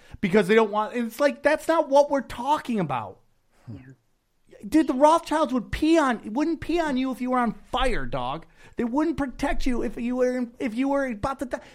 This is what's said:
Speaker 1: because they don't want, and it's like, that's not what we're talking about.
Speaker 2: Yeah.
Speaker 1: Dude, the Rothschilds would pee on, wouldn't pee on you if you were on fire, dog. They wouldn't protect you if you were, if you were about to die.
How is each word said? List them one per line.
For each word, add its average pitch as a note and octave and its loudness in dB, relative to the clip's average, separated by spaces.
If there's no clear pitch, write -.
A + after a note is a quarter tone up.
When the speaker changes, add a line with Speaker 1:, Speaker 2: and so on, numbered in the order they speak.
Speaker 1:
because G3 4
they G#3+ 4
don't A3 6
want, G#3 -2
and A#3 -4
it's - -10
like, C#4 0
that's D4 2
not D#4+ 2
what C#4+ 6
we're C#4 0
talking B3+ -2
about. B2+ -4
Speaker 2:
Yeah. A#2+ -14
Speaker 1:
Dude, D4+ 4
the C#4+ 0
Rothschilds D4+ 4
would B3 -4
pee D#4+ 2
on, C4 0
wouldn't D#4 -2
pee E4 -2
on D#4 -2
you C4 -2
if A3 -8
you B3+ -4
were B3+ 2
on A#3+ 0
fire, A#3+ 0
dog. C3 -6
They A#3 -2
wouldn't C#4+ 0
protect C4 -2
you A#3+ 0
if A3 -6
you B3 -4
were, B3+ 0
if A#3 -4
you C4 0
were C#4 0
about C4 -6
to C#4+ -6
die. C4+ -6